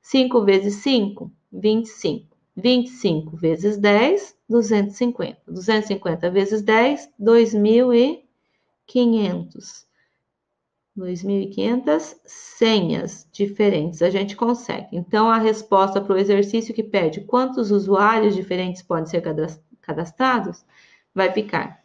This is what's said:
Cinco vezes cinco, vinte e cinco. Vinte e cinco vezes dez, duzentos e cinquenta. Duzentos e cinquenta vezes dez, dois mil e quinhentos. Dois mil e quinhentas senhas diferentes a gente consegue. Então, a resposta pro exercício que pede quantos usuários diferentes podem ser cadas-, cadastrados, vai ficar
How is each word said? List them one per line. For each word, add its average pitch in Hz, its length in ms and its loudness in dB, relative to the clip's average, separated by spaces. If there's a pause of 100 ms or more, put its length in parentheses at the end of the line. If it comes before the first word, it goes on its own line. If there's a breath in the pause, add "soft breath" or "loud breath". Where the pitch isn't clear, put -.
Cinco 254 440 2
vezes 196 320 2
cinco, 220 560 -2 (200)
vinte 214 340 0
e - 40 -20
cinco. - 460 -8 (200)
Vinte 240 300 2
e - 40 -16
cinco 156 460 -4
vezes 170 400 -2
dez, 214 600 2 (120)
duzentos 208 460 0
e - 40 -20
cinquenta. 240 480 -4
Duzentos 208 440 -2
e 196 40 0
cinquenta 175 360 -4
vezes 196 320 0
dez, 240 560 0
dois 226 340 4
mil 226 400 4
e 254 320 2 (640)
quinhentos. 214 1000 -2 (1080)
Dois 180 300 -10
mil 196 160 0
e 196 80 -6
quinhentas 254 760 -2
senhas - 1080 -2
diferentes 196 680 0
a 175 100 2
gente 202 260 -4
consegue. - 560 -4
Então, 214 360 0
a 226 100 4
resposta 202 600 2
pro 196 160 0
exercício 202 560 0
que 220 120 -4
pede 170 380 -2
quantos 254 500 -2
usuários 202 640 2
diferentes 185 460 -4
podem 160 240 -4
ser 170 140 -4
cadas-, 156 400 -6 (200)
cadastrados, 175 840 -4 (480 soft breath)
vai 190 200 0
ficar 165 520 -6